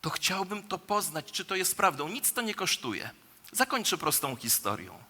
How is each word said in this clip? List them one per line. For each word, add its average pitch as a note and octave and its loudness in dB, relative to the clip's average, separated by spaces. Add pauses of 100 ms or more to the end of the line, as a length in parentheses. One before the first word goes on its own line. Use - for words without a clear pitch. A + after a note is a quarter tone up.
to D#3 -2
chciałbym F#3+ -2
to F#3+ -4
poznać, D#3+ -2
czy - -4
to G3 -2
jest F#3 2
prawdą”. D3+ 4
Nic A3+ 0
to B3 0
nie G#3+ 0
kosztuje. B2 -2 (420)
Zakończę A#3+ 2
prostą C#3+ 2
historią. G2 -2 (120)